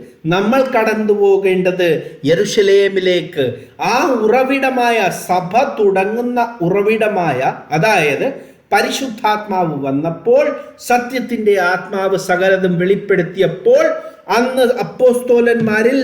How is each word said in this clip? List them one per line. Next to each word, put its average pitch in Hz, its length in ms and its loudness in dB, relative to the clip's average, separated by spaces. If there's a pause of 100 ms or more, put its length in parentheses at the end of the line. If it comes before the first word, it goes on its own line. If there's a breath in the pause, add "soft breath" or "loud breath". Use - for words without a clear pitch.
(260 loud breath)
നമ്മൾ 202 380 2
കടന്നു 220 500 0
പോകേണ്ടത് 185 760 2 (360 loud breath)
യെരുശലേമിലേക്ക്. 190 1200 2 (360 loud breath)
ആ 190 140 0 (260)
ഉറവിടമായ, 254 760 2 (300)
സഭ 180 260 -2 (200)
തുടങ്ങുന്ന 214 680 0 (220)
ഉറവിടമായ, 190 760 0 (320)
അതായത് 165 560 0 (440 loud breath)
പരിശുദ്ധാത്മാവ് 214 1040 -2 (100)
വന്നപ്പോൾ, 165 600 0 (340 loud breath)
സത്യത്തിൻ്റെ 240 840 -2
ആത്മാവ് 185 560 -2
സകലതും 185 640 0
വെളിപ്പെടുത്തിയപ്പോൾ, 190 1040 0 (440 loud breath)
അന്ന് 247 360 0 (140)
അപ്പോസ്തോലന്മാരിൽ 233 1200 0